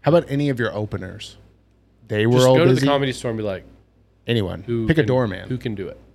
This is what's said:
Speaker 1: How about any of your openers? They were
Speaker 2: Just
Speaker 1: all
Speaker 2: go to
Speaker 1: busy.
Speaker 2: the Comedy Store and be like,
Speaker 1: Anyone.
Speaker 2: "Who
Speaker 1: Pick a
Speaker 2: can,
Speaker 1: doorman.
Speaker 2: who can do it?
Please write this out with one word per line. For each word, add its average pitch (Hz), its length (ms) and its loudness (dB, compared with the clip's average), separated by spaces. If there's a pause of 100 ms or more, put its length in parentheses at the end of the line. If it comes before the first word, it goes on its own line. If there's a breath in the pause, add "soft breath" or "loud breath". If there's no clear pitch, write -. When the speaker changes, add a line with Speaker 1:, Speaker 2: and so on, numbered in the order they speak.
Speaker 1:
How 147 140 2
about 170 140 2
any 143 200 0
of 123 100 -2
your 113 140 0
openers? 98 640 -10 (720)
They 107 200 0
were 120 60 4
Speaker 2:
Just 127 140 6
Speaker 1:
all 131 100 6
Speaker 2:
go - 80 6
to - 60 6
Speaker 1:
busy. 127 100 4
Speaker 2:
the 139 60 2
Comedy 139 260 2
Store 120 180 -6
and 113 60 -6
be 107 60 -6
like, 95 200 -6 (640)
Speaker 1:
Anyone. 101 360 -2
Speaker 2:
"Who 117 240 -4
Speaker 1:
Pick 151 120 2
a - 20 4
Speaker 2:
can, 117 60 2
Speaker 1:
doorman. 104 420 -2
Speaker 2:
who 127 80 -6
can 117 160 -8
do 98 140 -8
it? - 120 -14 (160)